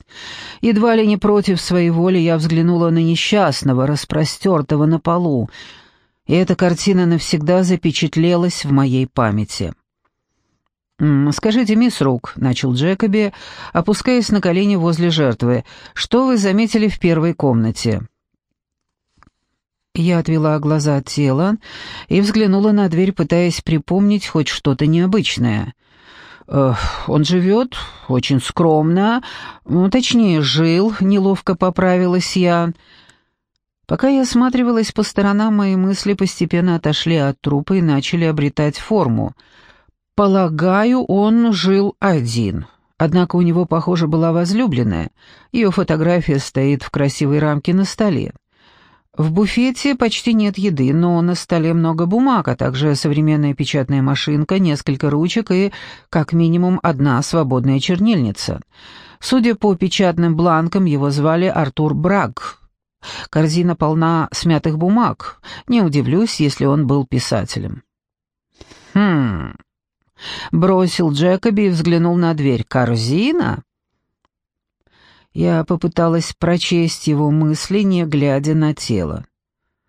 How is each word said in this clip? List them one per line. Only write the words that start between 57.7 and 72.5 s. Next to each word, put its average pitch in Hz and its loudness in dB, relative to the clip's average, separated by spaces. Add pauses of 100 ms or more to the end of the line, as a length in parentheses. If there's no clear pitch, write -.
чернильница. 170 -2 (580)
Судя 233 0
по 202 0
печатным 170 0
бланкам, 170 0
его 143 0
звали 160 0
Артур 151 -2
Браг. 160 -4 (680)
Корзина 160 0
полна 160 0
смятых 156 -2
бумаг. 185 -2 (260)
Не 240 2
удивлюсь, 147 0
если 139 0
он 143 2
был 139 0
писателем. 110 -6 (1080)
"Хм", 127 0 (960)
бросил 180 2
Джекоби 185 0
и 196 2
взглянул 170 2
на 165 2
дверь. 139 0